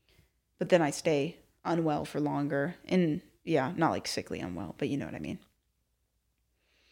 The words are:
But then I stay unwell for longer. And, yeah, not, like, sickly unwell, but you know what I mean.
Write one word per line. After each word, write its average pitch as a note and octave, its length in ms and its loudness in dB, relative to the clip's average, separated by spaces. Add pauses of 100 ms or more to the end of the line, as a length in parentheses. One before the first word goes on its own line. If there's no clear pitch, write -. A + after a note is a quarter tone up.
(580)
But F3 120 -4
then F3 120 8
I D3 80 4
stay D3+ 480 0 (260)
unwell E3 420 0
for D3 140 -4
longer. C#3+ 560 0 (100)
And, F3 360 2 (220)
yeah, D3 340 2
not, D#3 140 4
like, F#2+ 160 -2
sickly - 320 -6
unwell, F2+ 400 -8
but C#3+ 100 -2
you C#3 80 -2
know D#2+ 80 -4
what - 100 -8
I - 40 -10
mean. - 180 -6 (1500)